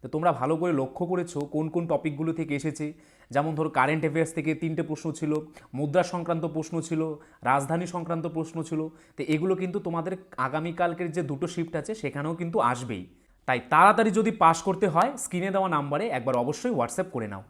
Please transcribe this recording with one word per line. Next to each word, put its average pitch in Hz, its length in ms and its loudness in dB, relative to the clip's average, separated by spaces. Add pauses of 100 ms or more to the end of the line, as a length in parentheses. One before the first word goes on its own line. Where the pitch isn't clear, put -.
তো 117 60 -12
তোমরা 160 240 2
ভালো 139 240 2
করে 175 160 2
লক্ষ্য 135 340 0
করেছো 170 340 -2
কোন 151 280 -2
কোন 170 180 -2
টপিকগুলো 156 460 -2
থেকে 151 220 -2
এসেছে। 151 380 -4 (380)
যেমন 147 240 0
ধরো, 156 160 0
কারেন্ট 147 340 2
অ্যাফেয়ার্স 160 300 0
থেকে 156 200 0
তিনটে 160 280 -2
প্রশ্ন 151 300 -4
ছিল, 151 200 -2 (420)
মুদ্রা 147 280 2
সংক্রান্ত 170 420 -2
প্রশ্ন 160 360 -4
ছিল, 160 220 -2 (400)
রাজধানী 143 440 2
সংক্রান্ত 170 400 -4
প্রশ্ন 160 360 -4
ছিল। 160 180 -2 (360)
তো 147 60 -6 (120)
এগুলো 185 220 2
কিন্তু 185 220 -2
তোমাদের 170 340 -2 (240)
আগামীকালকের 170 760 -2
যে 175 100 0
দুটো 143 240 -2
শিফট 165 300 -4
আছে, 151 180 -4
সেখানেও 143 400 -4
কিন্তু 170 260 -2
আসবেই। 120 460 0 (400)
তাই 127 140 2 (100)
তাড়াতাড়ি 208 400 8
যদি 208 200 2
পাস 165 320 6
করতে 190 260 0
হয়, 175 280 4
স্ক্রিনে 180 340 -4
দেওয়া 190 180 0
নাম্বারে 147 400 0
একবার 127 280 0
অবশ্যই 147 420 0
WhatsApp 180 360 -2
করে 110 140 -2
নাও। 98 220 -8